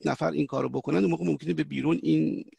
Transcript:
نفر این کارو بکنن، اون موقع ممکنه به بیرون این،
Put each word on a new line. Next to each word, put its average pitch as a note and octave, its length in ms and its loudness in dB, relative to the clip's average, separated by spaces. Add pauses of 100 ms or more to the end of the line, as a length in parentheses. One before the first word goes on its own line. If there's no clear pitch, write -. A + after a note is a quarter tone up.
نفر D3+ 260 0
این D3 160 0
کارو C3 220 -2
بکنن، C3+ 300 0
اون F#3+ 120 4
موقع E3 140 -2
ممکنه D#3+ 300 -2
به D#3 100 -2
بیرون C#3+ 380 0
این، D#3 420 2 (140)